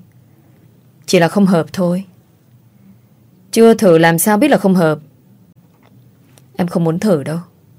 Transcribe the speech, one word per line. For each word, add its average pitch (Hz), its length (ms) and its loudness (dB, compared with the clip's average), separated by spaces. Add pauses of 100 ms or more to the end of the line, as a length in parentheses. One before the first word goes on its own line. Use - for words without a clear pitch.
(1040)
Chỉ - 140 0
là 170 80 2
không 202 180 0
hợp 175 280 0
thôi. 180 320 -4 (1500)
Chưa 226 220 4
thử 196 240 2
làm 165 220 2
sao 208 180 -2
biết 277 140 0
là 262 60 2
không 190 180 0
hợp. 156 240 -2 (1600)
Em 180 100 -4
không 170 160 -4
muốn 165 160 -2
thử 180 240 -2
đâu. 147 140 -8 (420)